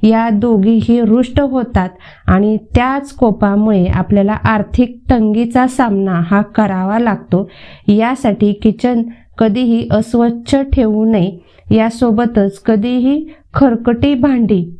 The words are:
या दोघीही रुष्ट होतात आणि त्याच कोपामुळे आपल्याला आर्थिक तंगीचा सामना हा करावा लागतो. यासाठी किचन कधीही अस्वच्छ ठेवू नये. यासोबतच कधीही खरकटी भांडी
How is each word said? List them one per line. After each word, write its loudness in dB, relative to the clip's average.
या 4
दोघीही 2
रुष्ट 0
होतात -2
आणि 2
त्याच -2
कोपामुळे 0
आपल्याला 0
आर्थिक 0
तंगीचा 0
सामना 0
हा 0
करावा -2
लागतो. -2
यासाठी 0
किचन 0
कधीही 0
अस्वच्छ 0
ठेवू 0
नये. 0
यासोबतच 0
कधीही 0
खरकटी 2
भांडी 0